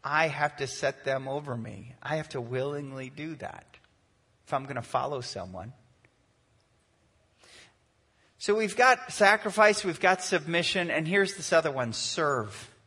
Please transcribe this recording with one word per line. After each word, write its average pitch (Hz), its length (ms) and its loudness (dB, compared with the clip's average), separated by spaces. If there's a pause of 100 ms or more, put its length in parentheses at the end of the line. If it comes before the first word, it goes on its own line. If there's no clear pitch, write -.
I 151 240 2
have 147 300 -2
to 135 100 -4
set - 360 -4
them 135 240 -4
over 139 300 -6
me. 107 440 -12
I 147 160 -4
have 151 120 -8
to 135 120 -6
willingly 135 680 -6
do 151 260 -12
that - 300 -14 (800)
if - 80 -6
I'm 135 140 -2
gonna 131 160 -6
follow 131 380 -2
someone. 92 520 -10 (2750)
So - 160 0
we've 214 220 0
got 247 360 4
sacrifice, 208 720 6
we've 170 160 -2
got 185 220 4
submission, 170 680 0
and 156 160 -2
here's 190 280 2
this - 160 -4
other 160 200 4
one, 123 220 -2
serve. 123 760 -2 (180)